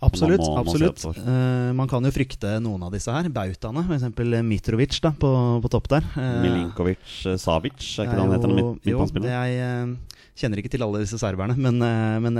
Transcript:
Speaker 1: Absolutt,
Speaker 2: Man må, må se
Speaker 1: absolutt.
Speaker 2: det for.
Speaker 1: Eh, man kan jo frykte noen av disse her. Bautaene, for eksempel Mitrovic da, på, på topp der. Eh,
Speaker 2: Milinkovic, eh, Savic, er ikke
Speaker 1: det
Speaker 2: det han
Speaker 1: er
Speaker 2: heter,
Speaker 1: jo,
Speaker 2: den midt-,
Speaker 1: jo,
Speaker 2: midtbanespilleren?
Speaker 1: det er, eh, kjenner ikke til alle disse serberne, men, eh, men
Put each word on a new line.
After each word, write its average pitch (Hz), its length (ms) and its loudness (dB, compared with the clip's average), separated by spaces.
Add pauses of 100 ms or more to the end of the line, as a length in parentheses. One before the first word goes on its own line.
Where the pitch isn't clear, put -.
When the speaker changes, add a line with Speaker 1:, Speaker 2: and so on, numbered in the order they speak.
Speaker 1:
Absolutt, 165 400 4
Speaker 2:
Man - 220 0
må, - 0 -
må 85 120 0
se 156 140 4
Speaker 1:
absolutt. - 60 -6
Speaker 2:
det - 100 -10
for. 80 160 -6
Speaker 1:
Eh, 127 500 0
man 131 140 0
kan 127 160 0
jo 139 80 2
frykte 110 500 -2
noen 104 220 -4
av 87 80 -8
disse 104 240 -4
her. 170 160 -2
Bautaene, 117 560 -4
for 175 80 0
eksempel 120 480 0
Mitrovic 113 580 0
da, 160 140 2
på, 143 160 2 (320)
på 117 80 -2
topp - 240 2
der. 156 80 4 (160)
Eh, 131 240 0
Speaker 2:
Milinkovic, 90 640 0 (240)
eh, 92 80 0
Savic, 85 400 0 (220)
er 104 100 -2
ikke - 0 -
Speaker 1:
det - 80 0
Speaker 2:
det 95 80 4
han 95 80 4
Speaker 1:
er - 60 4
Speaker 2:
heter, 101 100 2
Speaker 1:
jo, - 0 -
Speaker 2:
den 95 80 4
midt-, 113 320 0
Speaker 1:
jo, 123 160 2
Speaker 2:
midtbanespilleren? 98 160 -4
Speaker 1:
det 123 160 -2
er, 123 480 -2
eh, 123 340 -10 (160)
kjenner 107 240 -2
ikke 117 140 -8
til 120 100 -2
alle 104 220 0
disse 110 100 -6
serberne, 101 400 -2
men, 123 240 2
eh, 113 400 2
men 117 200 0